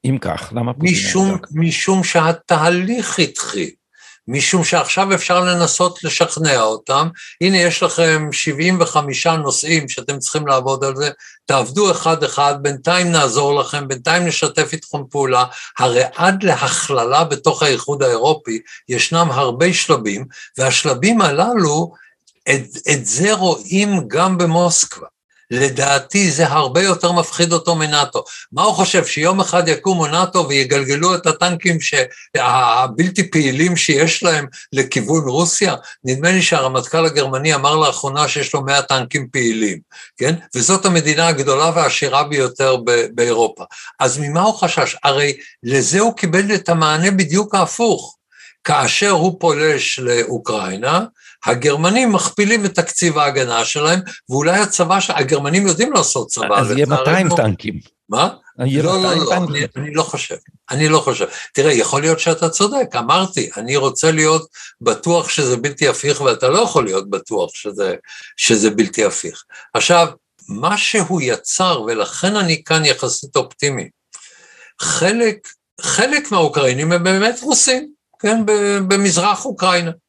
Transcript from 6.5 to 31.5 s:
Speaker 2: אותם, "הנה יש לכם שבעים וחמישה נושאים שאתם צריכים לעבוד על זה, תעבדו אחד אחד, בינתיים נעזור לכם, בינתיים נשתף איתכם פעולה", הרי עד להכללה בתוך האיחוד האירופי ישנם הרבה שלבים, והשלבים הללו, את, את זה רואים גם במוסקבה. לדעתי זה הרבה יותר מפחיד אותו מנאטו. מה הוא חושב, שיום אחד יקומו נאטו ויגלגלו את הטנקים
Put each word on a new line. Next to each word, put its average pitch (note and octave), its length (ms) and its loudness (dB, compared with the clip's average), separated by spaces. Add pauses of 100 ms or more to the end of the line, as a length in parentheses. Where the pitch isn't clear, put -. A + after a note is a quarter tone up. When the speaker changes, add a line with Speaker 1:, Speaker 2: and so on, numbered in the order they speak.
Speaker 2:
אותם, C3+ 460 0 (340)
"הנה F#3+ 160 2
יש F3 260 2
לכם D#3+ 480 2
שבעים E3 500 0
וחמישה D#3 540 0
נושאים D3 540 -2
שאתם C#3 300 -8
צריכים D3+ 280 -4
לעבוד C3+ 360 0
על C3+ 120 -4
זה, C#3+ 140 -2 (360)
תעבדו C#3 460 0
אחד D#3+ 320 0
אחד, C#3+ 380 0
בינתיים E3+ 500 0
נעזור C#3+ 480 2
לכם, C#3+ 280 -4
בינתיים D#3 380 -2
נשתף D#3 480 -2
איתכם D#3 240 -10 (140)
פעולה", C3 320 2 (360)
הרי B2+ 240 2 (120)
עד F#3+ 280 2
להכללה C#3 800 0
בתוך D3+ 400 0
האיחוד C#3 400 0
האירופי A#2+ 560 0 (300)
ישנם E3 420 0
הרבה C3+ 420 0
שלבים, A2 520 -2 (320)
והשלבים C3 640 2
הללו, E3 680 2 (580)
את, C#3 120 2 (320)
את B2+ 120 -4
זה F3+ 280 0
רואים F#3 720 -2
גם F3+ 300 0
במוסקבה. E3+ 680 0 (440)
לדעתי C#3 800 0
זה D3+ 160 2
הרבה C#3+ 340 2
יותר F3 300 0
מפחיד E3+ 420 0
אותו E3+ 220 0
מנאטו. D3+ 480 -2 (280)
מה C#3+ 120 -2
הוא G#3+ 100 4
חושב, F#3 320 2
שיום F3 340 0
אחד F3 280 0
יקומו E3 400 0
נאטו F3+ 420 0
ויגלגלו C#3 680 2
את E3+ 120 -2
הטנקים E3+ 540 0